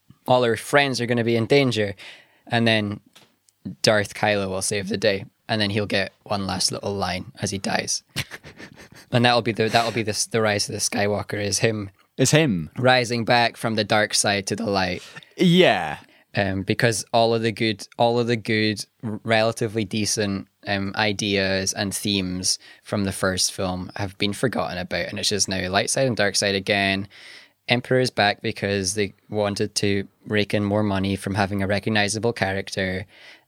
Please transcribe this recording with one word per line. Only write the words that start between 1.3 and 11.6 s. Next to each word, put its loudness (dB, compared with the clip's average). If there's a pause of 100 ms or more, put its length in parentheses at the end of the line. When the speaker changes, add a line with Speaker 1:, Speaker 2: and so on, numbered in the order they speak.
Speaker 1:
in 0
danger, 4 (500)
and 2
then 2 (840)
Darth 2
Kylo 0
will -4
save -4
the -2
day, 0 (220)
and -2
then 0
he'll 0
get -2 (100)
one -4
last -2
little -6
line -4 (100)
as -2
he -4
dies. -4 (120)
<laughs> -4 (880)
And 4
that'll 4
be -2
the, 0
that'll 2
be -2
the, -4
the 2
rise 0
of -8
the -8
Skywalker, -2
is -2
him -2 (280)